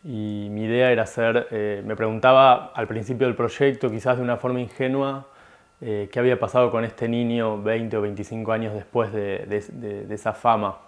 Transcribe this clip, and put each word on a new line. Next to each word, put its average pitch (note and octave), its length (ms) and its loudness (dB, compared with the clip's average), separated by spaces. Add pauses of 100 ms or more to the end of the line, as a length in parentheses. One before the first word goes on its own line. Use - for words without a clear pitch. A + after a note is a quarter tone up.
Y G#2+ 480 -6
mi G#2+ 140 -4
idea B2 260 4
era A#2 100 2
hacer, A#2 480 0
eh, G#2 340 -4
me A2 120 -4
preguntaba B2 800 6
al A2+ 120 -2
principio A#2 400 -2
del A#2+ 80 0
proyecto, B2 560 0
quizás A#2+ 280 0
de B2+ 40 -4
una A#2+ 140 -2
forma B2 240 -4
ingenua, C3+ 680 -4 (540)
eh, G#2 320 -6
qué B2 80 -2
había B2 180 4
pasado A#2+ 320 2
con A2+ 140 0
este A#2 240 -4
niño A#2 520 0
veinte A2+ 360 -2
o G#2+ 60 0
veinticinco G#2 500 -6
años A2 200 -2
después G#2+ 400 -2
de, G2+ 360 -4
de, G#2 240 -2
de, G#2 340 -10
de G#2 80 -8
esa G#2+ 180 -4
fama G#2+ 560 0